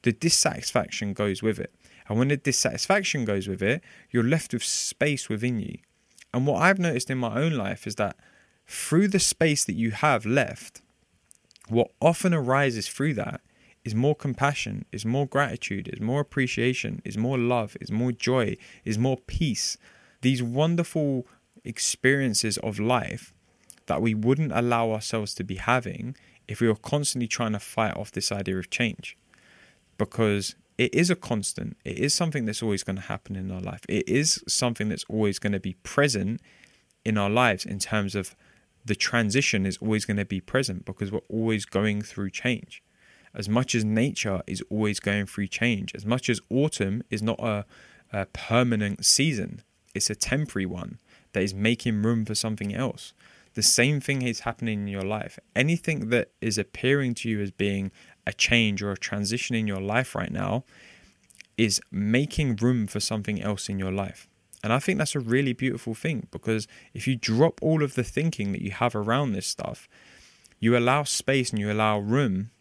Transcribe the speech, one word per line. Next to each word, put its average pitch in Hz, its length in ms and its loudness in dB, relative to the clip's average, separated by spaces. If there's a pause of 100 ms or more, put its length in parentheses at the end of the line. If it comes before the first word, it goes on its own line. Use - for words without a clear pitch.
The 123 80 4
dissatisfaction - 1000 0
goes 101 280 -2
with 107 180 0
it. - 140 -8 (340)
And 104 100 0
when 131 120 4
the 147 80 2
dissatisfaction 151 880 0
goes 101 220 0
with 95 140 -4
it, 120 220 2 (280)
you're 120 120 2
left 147 300 2
with 117 100 -4
space - 680 -2
within 117 300 0
you. - 200 -8 (540)
And 127 120 2
what 139 160 2
I've 185 180 6
noticed 170 300 0
in 131 80 0
my 120 240 0
own 160 120 2
life 98 340 -4
is 104 80 -6
that 101 200 -2 (500)
through 190 440 2
the 196 100 2
space 156 460 2
that 98 80 -2
you 113 180 0
have 113 340 2
left, 117 560 -2 (840)
what 113 240 2 (100)
often 170 320 4
arises 131 540 2
through 143 280 -2
that - 260 -4 (420)
is 110 120 -4
more 143 200 4
compassion, 135 760 -2
is 104 140 -8
more 131 220 0
gratitude, 123 640 -2
is - 100 -10
more 127 200 0
appreciation, 123 840 -2
is - 140 -8
more 127 200 0
love, 117 420 0
is - 120 -8
more 120 200 0
joy, 123 460 0 (260)
is 107 140 -2
more 127 200 2
peace. - 600 -2 (440)
These 123 220 2
wonderful 147 840 0 (380)
experiences 123 960 2
of 101 220 -4
life - 540 0 (520)
that 78 160 0
we 113 120 4
wouldn't 131 400 2
allow 117 380 2
ourselves 107 440 -4
to - 80 -6
be 92 120 -6
having 117 600 -2 (320)
if 107 120 -8
we 117 80 4
were 107 80 4
constantly 135 520 -2
trying 110 260 -2
to 101 60 -4
fight - 360 -2
off - 160 -8
this - 200 -2
idea 98 260 -2
of 90 120 -6
change. - 480 -4 (800)
Because 104 580 0 (220)
it 123 160 2
is 175 160 4
a 170 60 4
constant. - 680 -4
It - 140 -6
is 143 160 2
something 151 320 0
that's 107 160 -4
always 104 220 0
gonna 95 180 -4
happen 101 340 -8
in 95 160 -6
our 92 100 -6
life. 95 280 -8
It - 180 0
is 147 400 2
something 117 420 0
that's - 200 -4
always 104 300 2
gonna 101 200 0
be 92 140 -6 (100)
present 117 560 0 (640)
in 107 140 2
our 101 120 2
lives 113 360 4
in 98 140 -6
terms 101 360 -2
of 95 200 -4 (500)
the 110 100 0
transition 110 720 2
is 95 120 -2
always 107 280 0
gonna 101 200 0
be 95 140 -4
present 98 460 -2
because 98 260 -6
we're 104 80 -2 (100)
always 110 360 0
going 104 360 0
through 101 280 -6
change. - 540 -6 (500)
As 101 140 -6
much 123 280 2
as 110 100 4
nature 107 600 0
is 92 220 -6
always 107 300 0
going 101 260 0
through 101 220 -4
change, 107 480 -2
as 101 100 -10
much 123 240 0
as 110 200 0
autumn 117 600 0
is 104 120 -2
not 110 180 0
a, 107 260 -2 (460)
a 98 160 -2
permanent 113 800 0
season, 117 560 2 (320)
it's - 160 2
a 107 60 -2
temporary 131 500 -2
one 90 340 -8 (340)
that 95 100 2
is 98 100 0
making 110 480 2
room 113 240 2
for 107 100 -4
something 104 380 -4
else. - 400 -6 (400)
The 110 100 0
same 139 360 6
thing 135 220 -2
is 120 200 -2
happening 113 400 -2
in 101 60 -2
your 98 140 -4
life. 104 380 -4 (160)
Anything 147 540 0
that 120 200 2 (120)
is 107 160 0
appearing 127 580 0
to - 140 -6
you 104 120 -2
as 98 100 -4
being 98 400 -2 (340)
a - 80 -2
change 107 500 2
or 101 80 -2
a 95 60 -4
transition 104 580 -2
in 110 120 0
your 95 140 -2
life 107 320 0
right - 180 -4
now 98 320 -2 (920)
is 110 240 2 (100)
making 120 640 2
room 120 280 2
for 104 140 -6
something 104 420 -4
else 101 260 -4
in 98 120 -4
your 95 120 -2
life. 98 380 -6 (340)
And 110 80 0
I 131 80 4
think - 200 0
that's 151 160 -2
a 147 40 0
really 123 340 2
beautiful 120 420 -4
thing, 156 360 -6
because 110 360 -2 (260)
if - 140 -6
you 131 80 2
drop 120 460 2
all 156 220 2
of 139 120 -4
the 123 80 0
thinking 143 480 -2
that - 100 -4
you 98 100 -4
have 117 240 0
around 113 360 0
this 92 160 -4
stuff, - 400 -8 (720)
you 117 180 4
allow 127 260 4
space 135 460 0
and 107 100 -2
you 104 120 -2
allow 107 280 2
room 107 600 0